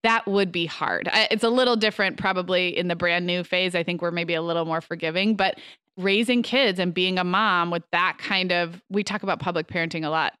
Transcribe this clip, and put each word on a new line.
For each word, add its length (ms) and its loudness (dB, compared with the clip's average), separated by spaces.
that 240 2
would 240 2
be 160 -2
hard. 460 -2
I, 180 4
it's 140 0
a 40 4
little 280 4
different 400 0
probably 600 0
in 120 0
the 80 0
brand 280 0
new 200 -2
phase. 320 0
I 80 0
think 180 -4
we're 80 -2
maybe 240 -2
a 80 0
little 220 0
more 160 -2
forgiving, 560 -2
but 240 0
raising 460 2
kids 380 2
and 120 0
being 280 0
a 40 0
mom 460 2
with 220 -4
that 260 0
kind 320 -2
of, 400 -2
we 140 0
talk 180 -6
about 160 -2
public 300 -4
parenting 360 -4
a 40 -2
lot 320 0